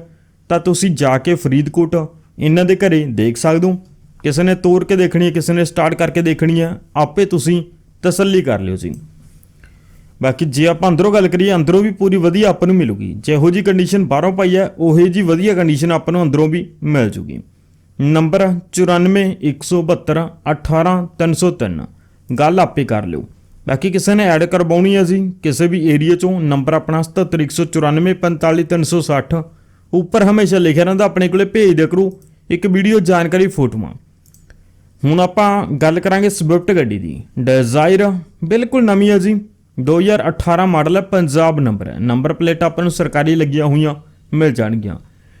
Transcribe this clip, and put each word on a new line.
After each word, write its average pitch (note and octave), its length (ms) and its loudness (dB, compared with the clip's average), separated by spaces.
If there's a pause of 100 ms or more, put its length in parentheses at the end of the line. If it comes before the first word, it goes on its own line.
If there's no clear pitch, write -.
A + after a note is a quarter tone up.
(500)
ਤਾਂ E3+ 100 0
ਤੁਸੀਂ F3 320 0
ਜਾ C3 260 0
ਕੇ E3+ 180 -2
ਫਰੀਦਕੋਟ D#3 600 0 (440)
ਇਹਨਾਂ D#3+ 260 2
ਦੇ F#3 120 2
ਘਰੇ F3 340 2
ਦੇਖ A2+ 260 -2
ਸਕਦੇ E3 300 0
ਹੋ। F#3 100 0 (460)
ਕਿਸੇ D3 200 0
ਨੇ F#3 120 2
ਤੋਰ F#3 280 2
ਕੇ F#3+ 120 -2
ਦੇਖਣੀ F3 300 2
ਹੈ, F3 60 0
ਕਿਸੇ D#3+ 220 -2
ਨੇ F3 120 0
ਸਟਾਰਟ E3 300 -2
ਕਰਕੇ E3+ 260 -2
ਦੇਖਣੀ E3 400 0
ਹੈ, E3 80 -2 (260)
ਆਪੇ D3+ 300 0
ਤੁਸੀਂ F3 360 0 (420)
ਤਸੱਲੀ F#3+ 380 0
ਕਰ B2 180 -2
ਲਿਓ F#2 160 -4
ਜੀ। F2+ 160 -8 (1300)
ਬਾਕੀ C3 260 -2
ਜੇ C#3+ 200 0
ਆਪਾਂ E3+ 220 0
ਅੰਦਰੋਂ F3+ 240 2
ਗੱਲ G3 140 4
ਕਰੀਏ, F#3 280 0
ਅੰਦਰੋਂ E3+ 280 2
ਵੀ G#3+ 100 -2
ਪੂਰੀ F#3+ 240 0
ਵਧੀਆ F#3 320 2
ਆਪਾਂ F3 180 0
ਨੂੰ F#3 80 2
ਮਿਲੂਗੀ। G#2 400 -2
ਜਿਹੋ D3 340 0
ਜੀ F3+ 120 0
ਕੰਡੀਸ਼ਨ F#3 440 0
ਬਾਹਰੋਂ D3+ 280 0
ਪਾਈ F#3 220 0
ਹੈ, F#3 140 0
ਉਹੀ E3 400 2
ਜੀ F3+ 140 0
ਵਧੀਆ F3 300 2
ਕੰਡੀਸ਼ਨ E3 380 0
ਆਪਾਂ E3 220 -2
ਨੂੰ F3+ 100 0
ਅੰਦਰੋਂ D3+ 240 2
ਵੀ E3+ 180 -4 (180)
ਮਿਲ C#3+ 260 0
ਜੂਗੀ। E2+ 300 -10 (600)
ਨੰਬਰ D#3+ 480 2 (240)
ਚੁਰਾਨਵੇਂ F3+ 540 2 (160)
ਇੱਕ D3 220 -4
ਸੌ F3+ 180 -2
ਬਹੱਤਰ D#3+ 460 -2 (240)
ਅਠਾਰਾਂ E3 540 -2 (140)
ਤਿੰਨ E3 140 0
ਸੌ F3 200 0
ਤਿੰਨ, F2+ 320 -6 (440)
ਗੱਲ D3+ 300 0
ਆਪੇ D3+ 260 0
ਕਰ G#2+ 200 -4
ਲਿਓ। E2 200 -8 (420)
ਬਾਕੀ C3+ 240 -2
ਕਿਸੇ F#3+ 240 0
ਨੇ G#3 100 2
ਐਡ E3 200 2
ਕਰਵਾਉਣੀ F3 500 2
ਹੈ G3 80 2
ਜੀ F#3 160 0 (240)
ਕਿਸੇ D#3 240 0
ਵੀ E3+ 200 -2
ਏਰੀਆ D#3 280 2
'ਚੋਂ, F3+ 260 -2
ਨੰਬਰ C#3+ 320 0
ਆਪਣਾ D#3+ 280 -2
ਸਤੱਤਰ E3 380 -2
ਇੱਕ D3 120 -2
ਸੌ E3+ 140 -2
ਚੁਰਾਨਵੇਂ D#3+ 500 0
ਪੰਤਾਲੀ E3+ 480 0
ਤਿੰਨ E3 200 -2
ਸੌ E3 180 0
ਸੱਠ, D3 340 -2 (580)
ਉੱਪਰ F3 300 0
ਹਮੇਸ਼ਾ G3+ 340 2
ਲਿਖਿਆ E3+ 260 2
ਰਹਿੰਦਾ, F#3+ 220 0
ਆਪਣੇ F#3 220 0
ਕੋਲੇ F#3+ 180 0
ਭੇਜ G3 280 2
ਦਿਆ D#3 140 2
ਕਰੋ F#3 240 0 (380)
ਇੱਕ F3 180 -2
ਵੀਡੀਓ, G3 340 2
ਜਾਣਕਾਰੀ, F3 460 2
ਫੋਟੋਆਂ। A#2 460 -4 (1080)
ਹੁਣ D3+ 160 2
ਆਪਾਂ G3+ 460 0 (120)
ਗੱਲ D#3 220 0
ਕਰਾਂਗੇ G3 320 0
ਸਵਿਫਟ F3 400 0
ਗੱਡੀ B2 280 0
ਦੀ। E2+ 220 -10 (180)
ਡਿਜ਼ਾਇਰ C3 640 2 (420)
ਬਿਲਕੁਲ A#3+ 400 0
ਨਵੀਂ G3+ 260 4
ਹੈ G#3 60 4
ਜੀ, G3 160 0 (440)
ਦੋ D3 220 0
ਹਜ਼ਾਰ G3+ 300 0
ਅਠਾਰਾਂ E3+ 380 0
ਮਾਡਲ E3 300 0
ਹੈ, G3 60 -2
ਪੰਜਾਬ D#3+ 560 0
ਨੰਬਰ A2 280 -2
ਹੈ। C#2+ 140 -12
ਨੰਬਰ B2+ 320 0
ਪਲੇਟ E3 300 -2
ਆਪਾਂ E3 200 -2
ਨੂੰ F3 80 0
ਸਰਕਾਰੀ D#3 440 0
ਲੱਗੀਆਂ D3+ 300 0
ਹੋਈਆਂ D3 300 0 (360)
ਮਿਲ D3+ 220 0
ਜਾਣਗੀਆਂ। G#2+ 440 -4 (440)